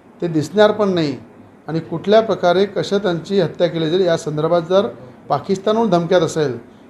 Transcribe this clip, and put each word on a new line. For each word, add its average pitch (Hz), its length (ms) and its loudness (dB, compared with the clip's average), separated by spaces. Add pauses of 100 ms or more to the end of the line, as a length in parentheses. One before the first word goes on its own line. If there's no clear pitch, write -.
(220)
ते 214 60 -4
दिसणार 185 420 2
पण 208 180 0
नाही 156 280 0 (520)
आणि 160 120 -4
कुठल्या 185 400 2
प्रकारे 185 460 2
कशा 196 320 -2
त्यांची 190 420 -2
हत्या 170 260 0
केली 160 240 -2
जाईल 185 120 2
या 165 140 2
संदर्भात 160 460 -2
जर 185 240 2 (420)
पाकिस्तानहून 202 600 0
धमक्यात 175 300 2
असेल 147 380 -2 (320)